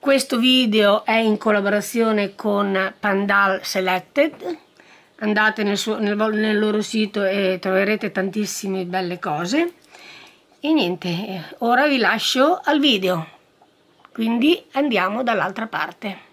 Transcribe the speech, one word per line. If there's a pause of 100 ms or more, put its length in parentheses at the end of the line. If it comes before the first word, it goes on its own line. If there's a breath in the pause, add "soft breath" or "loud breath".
Questo
video
è
in
collaborazione
con
Pandal
Selected. (580 soft breath)
Andate
nel
suo,
nel
vo-,
nel
loro
sito
e
troverete
tantissime
belle
cose. (840 loud breath)
E
niente,
eh, (160)
ora
vi
lascio
al
video, (840)
quindi
andiamo
dall'altra
parte. (140)